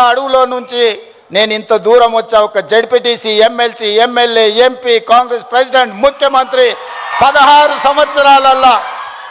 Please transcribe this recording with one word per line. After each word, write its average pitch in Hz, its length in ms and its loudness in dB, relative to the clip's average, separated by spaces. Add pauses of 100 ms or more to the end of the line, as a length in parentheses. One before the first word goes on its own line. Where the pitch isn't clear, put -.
అడవులో 262 320 0 (120)
నుంచి 240 300 -6 (520)
నేను 214 240 0
ఇంత 226 140 -4 (120)
దూరం 233 340 4
వచ్చా, 220 280 0
ఒక 208 120 -6 (120)
జెడ్పీటీసీ, 226 600 0 (160)
ఎంఎల్సీ, 233 420 -4 (160)
ఎంఎల్ఏ, 240 400 0 (220)
ఎంపీ, 247 280 -2 (160)
కాంగ్రెస్ 240 420 0
ప్రెసిడెంట్, 247 420 0 (100)
ముఖ్యమంత్రి, 262 600 0 (560)
పదహారు 285 540 4 (100)
సంవత్సరాలల్లా 277 880 2 (560)